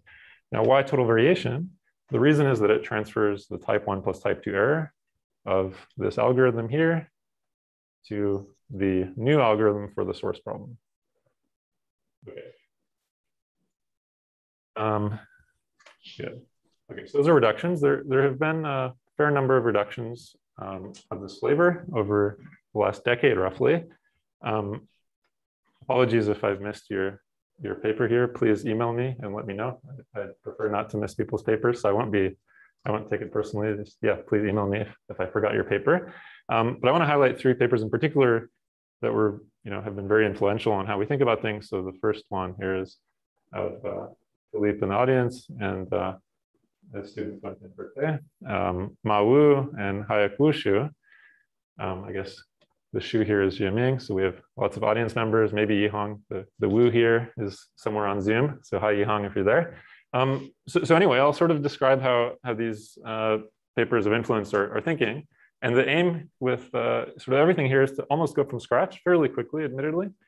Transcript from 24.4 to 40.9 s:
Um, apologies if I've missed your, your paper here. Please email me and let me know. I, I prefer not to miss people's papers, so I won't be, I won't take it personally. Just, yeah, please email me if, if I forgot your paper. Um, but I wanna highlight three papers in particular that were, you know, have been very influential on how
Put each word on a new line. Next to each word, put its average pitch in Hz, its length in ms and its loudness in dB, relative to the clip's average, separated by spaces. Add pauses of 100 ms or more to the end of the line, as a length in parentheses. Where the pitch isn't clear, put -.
Um, 107 460 -6 (920)
apologies 120 440 2
if 107 160 -2
I've 101 180 0
missed 104 300 -10
your, 98 320 -4 (400)
your 98 140 -6
paper 110 320 -2
here. 120 180 2
Please 113 400 0
email 117 260 -2
me 123 280 -4
and 101 140 -10
let 113 120 -10
me 98 80 -10
know. 120 260 -8 (360)
I, 104 40 -6
I 98 60 -8 (160)
prefer 107 260 -8
not 104 220 -4
to 110 60 -8
miss 104 180 -6
people's 107 300 -6
papers, 117 380 0
so 107 60 2
I 101 40 4
won't 110 180 0
be, 95 260 0 (480)
I 107 60 -4
won't 107 180 -4
take 104 120 -4
it 104 120 -10
personally. 104 440 -4
Just, 104 260 -14
yeah, 101 140 2 (100)
please 107 180 0
email 101 220 0
me 101 140 -2
if, - 160 -10 (140)
if 98 100 -10
I 92 60 -2
forgot 104 280 -2
your 107 100 -2
paper. 143 480 0 (360)
Um, 117 320 0
but 123 80 2
I 135 40 6
wanna 165 140 2
highlight 143 320 2
three 131 160 2
papers 120 280 2
in 107 80 -6
particular 123 600 2 (520)
that 117 100 -2
were, 107 320 0 (180)
you 107 80 -12
know, 101 100 -6
have 104 140 -10
been 98 140 -8
very 107 180 6
influential 104 460 0
on 95 140 -2
how 101 120 -2